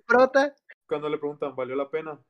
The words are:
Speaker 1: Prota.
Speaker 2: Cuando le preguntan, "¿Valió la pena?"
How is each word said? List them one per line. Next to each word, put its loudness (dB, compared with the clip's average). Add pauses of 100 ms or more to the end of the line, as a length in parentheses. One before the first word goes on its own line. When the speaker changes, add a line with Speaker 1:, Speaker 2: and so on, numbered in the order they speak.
Speaker 1:
Prota. 4 (340)
Speaker 2:
Cuando -4
le -2
preguntan, -6
"¿Valió -6
la -4
pena?" -8 (120)